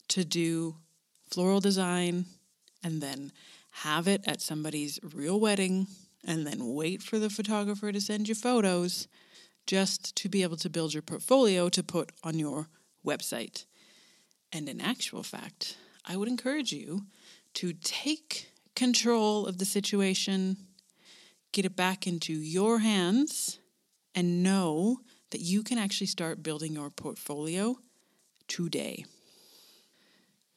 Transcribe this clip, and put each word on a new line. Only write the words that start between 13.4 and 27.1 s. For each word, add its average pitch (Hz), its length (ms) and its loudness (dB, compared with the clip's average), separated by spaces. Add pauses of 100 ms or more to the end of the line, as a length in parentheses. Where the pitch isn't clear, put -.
And 165 160 -6
in - 140 -8
actual - 420 -4
fact, - 540 -12 (280)
I 185 120 -6
would 202 100 -2
encourage 254 460 -2
you 180 320 -6 (500)
to 175 180 -4
take - 760 -6 (300)
control 226 640 4
of 180 120 -4
the 196 80 -2
situation, 190 920 2 (960)
get 196 140 0
it 185 100 -2
back 185 320 2
into 170 240 -2
your 180 480 2
hands, 214 800 2 (560)
and 175 260 2
know 190 600 4 (300)
that - 100 -6
you 190 220 2
can 240 140 -2
actually 196 300 0
start 165 340 -4
building 156 320 -4
your 147 160 -6
portfolio 156 880 -4 (720)